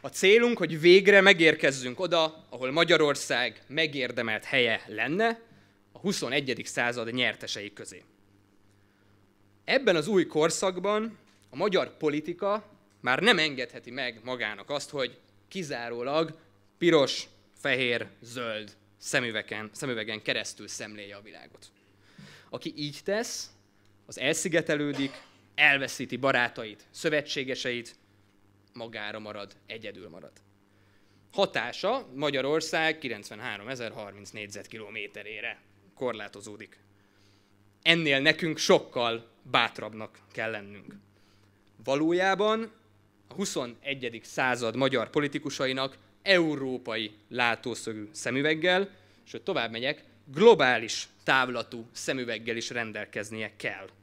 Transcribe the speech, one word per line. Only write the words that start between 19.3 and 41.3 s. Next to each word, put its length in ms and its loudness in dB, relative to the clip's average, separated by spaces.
szemüvegen 500 -6
keresztül 460 -6
szemléje 480 -12
a 40 -16
világot. 460 -20
Aki 260 -8
így 280 -8
tesz, 460 -2
az 120 -16
elszigetelődik, 920 0
elveszíti 640 2
barátait, 720 -2
szövetségeseit, 1040 -4
magára 400 -10
marad, 380 -12
egyedül 420 -14
marad. 240 -20
Hatása 800 -2
Magyarország 840 0
kilencvenháromezer 920 -10
harminc 380 -14
négyzetkilométerére 1300 -12
korlátozódik. 840 -10
Ennél 380 4
nekünk 380 0
sokkal 720 2
bátrabbnak 760 -2
kell 180 -6
lennünk. 440 -14